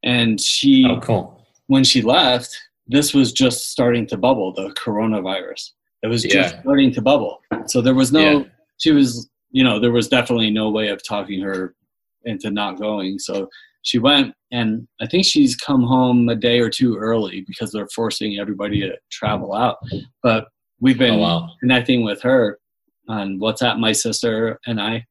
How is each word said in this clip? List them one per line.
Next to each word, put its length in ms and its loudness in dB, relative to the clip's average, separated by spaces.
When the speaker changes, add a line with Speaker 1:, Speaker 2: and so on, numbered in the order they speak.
Speaker 1:
and 360 0
she, 500 4
Speaker 2:
Oh, 100 0
cool. 460 -4
Speaker 1:
when 160 4
she 180 4
left, 540 2
this 260 2
was 200 4
just 380 0
starting 360 0
to 100 -6
bubble, 360 0
the 180 -8
coronavirus. 1000 -6
It 40 -4
was 160 0
just 320 2
Speaker 2:
Yeah. 60 -20
Speaker 1:
starting 320 4
to 80 -4
bubble. 400 0
So 160 0
there 140 4
was 160 2
no, 100 4
Speaker 2:
Yeah. 40 -4
Speaker 1:
she 140 2
was, 380 2
you 120 2
know, 160 2
there 120 2
was 180 0
definitely 420 0
no 180 -2
way 200 -2
of 140 -6
talking 380 -8
her 320 -8
into 260 -8
not 260 -6
going. 420 -6
So 300 -8
she 160 -4
went, 380 2
and 360 -4
I 60 -8
think 180 0
she's 300 2
come 280 0
home 460 4
a 60 0
day 240 2
or 100 2
two 280 0
early 500 -4
because 240 -10
they're 160 -8
forcing 500 -6
everybody 440 -4
to 140 -6
travel 460 -6
out. 220 -2
But 280 0
we've 200 2
been 160 4
Speaker 2:
Oh, 40 2
wow. 300 0
Speaker 1:
connecting 420 2
with 180 -4
her 380 2
on 320 -6
WhatsApp, 400 -2
my 140 0
sister 720 -2
and 120 -4
I. 320 -6